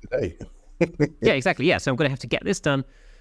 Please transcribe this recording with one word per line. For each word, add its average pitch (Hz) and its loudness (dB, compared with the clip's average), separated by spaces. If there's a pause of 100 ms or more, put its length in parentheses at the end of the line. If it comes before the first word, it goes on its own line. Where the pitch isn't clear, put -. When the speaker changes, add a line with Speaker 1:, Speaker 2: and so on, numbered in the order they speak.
Speaker 1:
today. 117 -4 (420)
<laughs> 165 -2
Speaker 2:
Yeah, 220 4
exactly. 139 0
Yeah, 160 4
so 143 0
I'm 123 2
gonna 143 0
have 143 -6
to 123 -12
get - -2
this 196 -2
done. 139 0 (380)